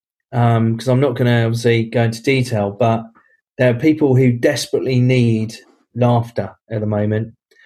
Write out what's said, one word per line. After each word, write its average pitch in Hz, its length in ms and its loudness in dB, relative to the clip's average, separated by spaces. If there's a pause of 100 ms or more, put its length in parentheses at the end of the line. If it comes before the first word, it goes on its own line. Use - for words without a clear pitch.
(320)
um, 117 460 2
'cause 127 100 -10
I'm 127 120 2
not 131 160 0
gonna 120 280 2
obviously 117 400 0
go 117 200 -2
into 113 180 -4
detail, 120 480 -2
but 113 340 0 (540)
there 127 120 4
are 117 80 0
people 151 380 2
who 127 160 4
desperately 127 680 -2
need 117 540 0 (400)
laughter 120 600 -2 (160)
at 110 100 -4
the 107 60 -4
moment, 107 480 -2 (300)